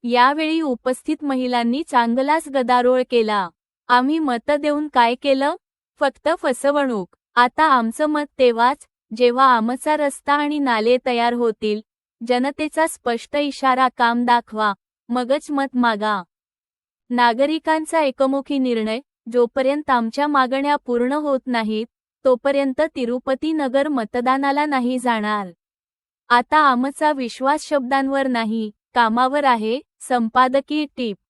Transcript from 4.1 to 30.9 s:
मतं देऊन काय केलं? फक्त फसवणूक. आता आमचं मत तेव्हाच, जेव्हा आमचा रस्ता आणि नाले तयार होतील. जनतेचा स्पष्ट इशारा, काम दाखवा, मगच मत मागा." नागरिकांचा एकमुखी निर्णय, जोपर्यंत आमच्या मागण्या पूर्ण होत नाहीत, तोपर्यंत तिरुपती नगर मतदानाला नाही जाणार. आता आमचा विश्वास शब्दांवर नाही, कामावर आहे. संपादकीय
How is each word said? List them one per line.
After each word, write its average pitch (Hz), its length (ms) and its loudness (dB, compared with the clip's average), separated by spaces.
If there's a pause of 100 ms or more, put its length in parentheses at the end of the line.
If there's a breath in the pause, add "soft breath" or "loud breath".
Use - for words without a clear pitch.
मतं 285 360 0
देऊन 294 320 -2
काय 240 280 2
केलं? 277 400 0 (440)
फक्त 285 300 -2 (100)
फसवणूक. 269 760 -2 (200)
आता 254 280 2
आमचं 262 420 2
मत 294 340 -4
तेव्हाच, 240 480 2 (300)
जेव्हा 247 280 4
आमचा 254 520 2
रस्ता 285 360 -2
आणि 294 260 0
नाले 240 460 2
तयार 240 280 0
होतील. 220 480 -2 (460)
जनतेचा 294 600 -2
स्पष्ट - 480 -6
इशारा, 262 520 0 (100)
काम 240 280 0
दाखवा, 220 480 0 (360)
मगच 254 420 -2
मत 277 220 -2
मागा." 214 500 0 (840)
नागरिकांचा 302 920 0
एकमुखी 277 560 -2
निर्णय, 233 420 -2 (340)
जोपर्यंत 262 560 0
आमच्या 247 380 0
मागण्या 277 480 0
पूर्ण 247 360 -2
होत 285 340 -2
नाहीत, 226 400 -4 (400)
तोपर्यंत 277 560 0 (140)
तिरुपती 262 580 -4
नगर 277 340 0
मतदानाला 269 800 -2
नाही 254 340 -2
जाणार. 214 480 -2 (840)
आता 240 280 2
आमचा 285 540 2
विश्वास 269 520 -2
शब्दांवर 269 640 -2
नाही, 226 440 -2 (220)
कामावर 247 500 2
आहे. 240 360 0 (200)
संपादकीय 254 840 0 (120)